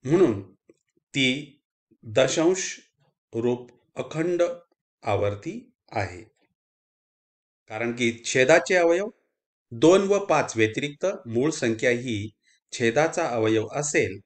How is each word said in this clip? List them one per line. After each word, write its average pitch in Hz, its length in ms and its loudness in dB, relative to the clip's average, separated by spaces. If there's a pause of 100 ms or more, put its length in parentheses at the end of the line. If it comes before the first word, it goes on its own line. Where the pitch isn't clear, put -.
म्हणून 135 360 4 (720)
ती 135 460 -2 (440)
दशांश 156 640 2 (640)
रूप 120 380 -4 (260)
अखंड 165 460 -4 (600)
आवर्ती 104 560 -4 (340)
आहे, 90 300 -6 (1500)
कारण 117 220 -4
की 117 200 -2 (120)
छेदाचे 160 520 4
अवयव 175 320 2 (640)
दोन 175 360 6
व 202 180 2
पाच 143 300 0
व्यतिरिक्त 135 500 -2 (200)
मूळ 120 260 0
संख्या 120 400 0
ही 117 360 -6 (440)
छेदाचा 147 560 0
अवयव 110 460 0
असेल 139 520 -2